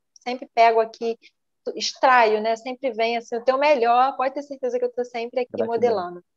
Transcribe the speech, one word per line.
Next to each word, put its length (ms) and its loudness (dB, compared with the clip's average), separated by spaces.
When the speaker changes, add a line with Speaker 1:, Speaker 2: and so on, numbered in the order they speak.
Speaker 1:
sempre 280 -8
pego 260 6
aqui, 380 -4
extraio, 640 2
né? 160 -2
Sempre 360 -8
vem 260 -2
assim, 180 -8
o 80 -8
teu 140 2
melhor, 580 2
pode 160 -2
ter 100 -8
certeza 360 -6
que 80 -2
eu 80 -4
tô 100 -4
sempre 360 -6
aqui 120 -6
Speaker 2:
Gratidão. 220 -4
Speaker 1:
modelando. 500 -2